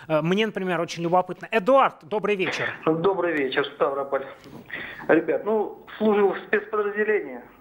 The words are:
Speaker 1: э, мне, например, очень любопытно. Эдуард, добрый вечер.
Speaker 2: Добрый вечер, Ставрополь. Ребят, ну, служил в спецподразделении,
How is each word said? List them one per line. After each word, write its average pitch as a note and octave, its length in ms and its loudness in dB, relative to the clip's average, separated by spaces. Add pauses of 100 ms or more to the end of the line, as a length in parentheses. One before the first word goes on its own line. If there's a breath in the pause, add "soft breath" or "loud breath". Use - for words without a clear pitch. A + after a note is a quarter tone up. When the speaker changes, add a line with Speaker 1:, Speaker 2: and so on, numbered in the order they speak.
Speaker 1:
э, D#3 140 2
мне, F#3+ 240 2
например, F#3 340 -2
очень E3+ 220 -6
любопытно. F3+ 500 0
Эдуард, A3+ 520 4
добрый G3+ 320 -2
вечер. C#3+ 340 -2 (160)
Speaker 2:
Добрый E3+ 480 2
вечер, C#3+ 320 0 (100)
Ставрополь. C#3 500 -2 (840 loud breath)
Ребят, D#3+ 380 2
ну, G#3+ 380 -2 (140)
служил G3+ 360 4
в - 120 -6
спецподразделении, G#3 960 -2 (200)